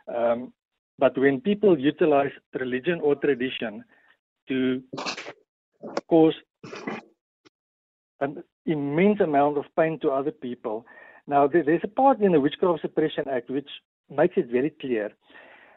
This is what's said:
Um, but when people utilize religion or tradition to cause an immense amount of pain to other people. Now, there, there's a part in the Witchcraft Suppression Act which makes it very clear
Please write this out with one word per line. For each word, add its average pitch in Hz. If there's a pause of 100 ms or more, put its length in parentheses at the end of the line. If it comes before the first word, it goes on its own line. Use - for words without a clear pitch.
Um, 120 (440)
but 127
when 135
people 202
utilize 143 (280)
religion 127
or 147
tradition 123 (640)
to 131 (1300)
cause 160 (1900)
an 139 (220)
immense 160
amount 147
of 139 (120)
pain 160
to 156
other 139
people. 120 (420)
Now, 143
there, 156
there's 156
a 214
part 262
in 196
the 160
Witchcraft 156
Suppression 156
Act 127
which 139 (400)
makes 156
it 160
very 123
clear 113 (640)